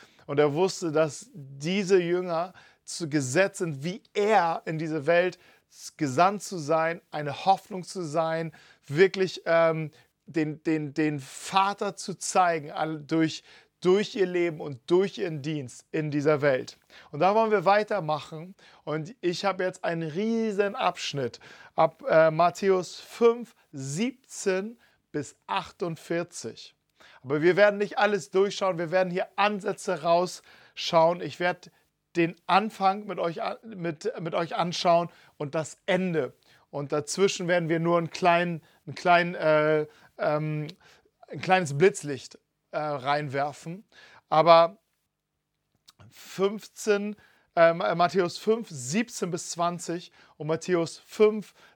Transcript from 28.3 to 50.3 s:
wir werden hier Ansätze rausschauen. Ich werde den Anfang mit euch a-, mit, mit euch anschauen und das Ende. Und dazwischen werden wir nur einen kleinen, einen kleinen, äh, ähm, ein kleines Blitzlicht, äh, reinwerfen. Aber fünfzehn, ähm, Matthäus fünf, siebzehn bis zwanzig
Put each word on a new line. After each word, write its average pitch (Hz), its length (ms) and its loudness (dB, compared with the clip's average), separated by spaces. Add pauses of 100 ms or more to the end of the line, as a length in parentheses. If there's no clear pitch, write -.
wir 170 140 -6
werden 180 200 2
hier - 240 -4
Ansätze 196 640 -2
rausschauen. 170 1160 0
Ich 160 200 -10
werde 175 320 -2 (440)
den 170 200 2 (100)
Anfang 196 600 2
mit 185 140 -6
euch 175 220 -4
a-, 196 220 -6
mit, 180 480 -8 (100)
mit 160 120 -6
euch 175 220 -2
anschauen 170 540 2 (280)
und 147 160 -6
das 156 320 -6
Ende. 180 480 0 (360)
Und 143 220 -10
dazwischen 180 560 -2
werden 175 220 2
wir 165 100 0
nur 170 180 2
einen 165 120 -2
kleinen, 175 520 0 (240)
einen 143 100 -12
kleinen, 175 400 4
äh, 151 520 2 (300)
ähm, 151 500 -2 (600)
ein 160 140 -12
kleines 170 360 2
Blitzlicht, 170 600 0 (320)
äh, 180 80 -6
reinwerfen. 147 1040 -6 (460)
Aber 165 480 8 (1300)
fünfzehn, 208 1040 -2 (400)
ähm, 165 220 6
Matthäus 175 600 0
fünf, 226 320 -2
siebzehn 165 640 -6
bis - 180 -8
zwanzig 170 600 -4 (260)